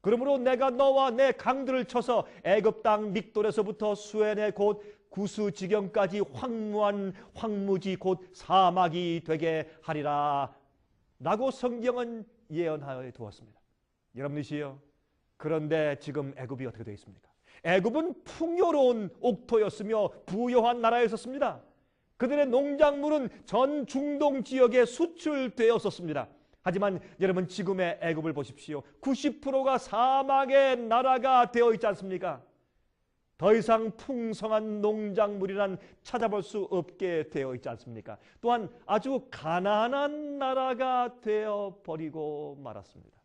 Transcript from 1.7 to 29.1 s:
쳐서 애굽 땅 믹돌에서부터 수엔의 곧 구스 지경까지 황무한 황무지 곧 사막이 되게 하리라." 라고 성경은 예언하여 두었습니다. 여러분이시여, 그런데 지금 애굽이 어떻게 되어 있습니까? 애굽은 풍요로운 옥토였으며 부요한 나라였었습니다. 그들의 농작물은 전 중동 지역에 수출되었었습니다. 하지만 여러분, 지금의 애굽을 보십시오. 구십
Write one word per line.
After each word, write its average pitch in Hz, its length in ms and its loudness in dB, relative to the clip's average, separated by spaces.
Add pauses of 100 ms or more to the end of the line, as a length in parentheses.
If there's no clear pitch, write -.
쳐서 240 380 0 (200)
애굽 208 400 2
땅 214 280 2
믹돌에서부터 208 840 -2
수엔의 214 560 -2
곧 208 280 0 (300)
구스 202 400 -4
지경까지 196 720 0 (120)
황무한 208 800 -2 (220)
황무지 196 640 -2
곧 185 240 -2 (120)
사막이 175 920 2
되게 160 420 -2 (140)
하리라." 147 720 -2 (640)
라고 214 320 0
성경은 240 760 -4 (260)
예언하여 143 600 -4
두었습니다. 107 480 -16 (560)
여러분이시여, 143 640 -6 (580)
그런데 151 640 0
지금 139 360 -6
애굽이 127 300 -10
어떻게 113 180 -12
되어 107 100 -12
있습니까? - 340 -20 (360)
애굽은 220 580 0
풍요로운 302 880 2 (100)
옥토였으며 214 920 0 (160)
부요한 240 540 2
나라였었습니다. 226 800 0 (560)
그들의 285 300 2
농작물은 285 840 2 (160)
전 269 400 0
중동 277 580 0
지역에 247 400 4
수출되었었습니다. 226 1400 0 (340)
하지만 196 380 0 (180)
여러분, 185 300 2
지금의 180 540 -2
애굽을 160 320 -2
보십시오. 143 480 -10 (180)
구십 294 400 -2